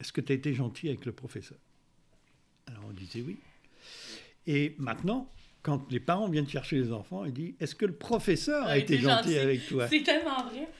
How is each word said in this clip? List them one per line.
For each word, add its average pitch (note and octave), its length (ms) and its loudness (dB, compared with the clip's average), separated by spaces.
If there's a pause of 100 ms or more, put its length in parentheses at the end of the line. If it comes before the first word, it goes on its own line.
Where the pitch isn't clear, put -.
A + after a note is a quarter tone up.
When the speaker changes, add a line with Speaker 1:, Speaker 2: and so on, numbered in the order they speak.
Speaker 1:
Est-ce - 120 -12
que - 80 -4
t'as C3+ 140 0
été C#3 180 0
gentil C3 360 -2
avec B2+ 180 -6
le A#2 60 -4
professeur ? » - 440 -14 (1080)
Alors A2 240 -14
on - 20 -10
disait F#2+ 300 -8
oui. F3 160 -8 (1080)
Et D3 300 2
maintenant, D#3 560 -2 (300)
quand C#3+ 280 0
les B2 80 0
parents F#3+ 300 0
viennent D3+ 200 2
chercher C#3+ 280 -4
les A#2+ 160 2
enfants, F#3 320 -6
ils C#3+ 80 -4
disent, « D#3+ 280 -8
Est-ce D#3 140 -6
que G#3+ 120 0
le F3 100 -4
professeur A#3 720 2
a D3+ 60 2
Speaker 2:
A C#3+ 40 6
Speaker 1:
été C#3 180 6
Speaker 2:
été B2 80 6
Speaker 1:
gentil C#3 280 6
Speaker 2:
gentil. D3+ 80 4
Speaker 1:
avec C3+ 280 2
toi ? » B2 240 0
Speaker 2:
C'est D4+ 120 6
tellement D4 420 2
vrai. B3+ 240 -8 (120)